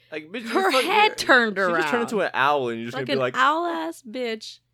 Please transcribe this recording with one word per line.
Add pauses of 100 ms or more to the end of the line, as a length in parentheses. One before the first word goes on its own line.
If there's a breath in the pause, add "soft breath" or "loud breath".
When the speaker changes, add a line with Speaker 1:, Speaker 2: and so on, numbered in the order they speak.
(120)
Speaker 1:
like,
bitch,
you
Speaker 2:
her
Speaker 1:
fuck-,
Speaker 2:
head
Speaker 1:
you,
Speaker 2:
turned
Speaker 1:
she
just
turned
Speaker 2:
around.
Speaker 1:
into
an
owl,
and
you're
just
Speaker 2:
Like
Speaker 1:
gonna
be
Speaker 2:
an
Speaker 1:
like,
Speaker 2:
owl-ass
bitch. (140)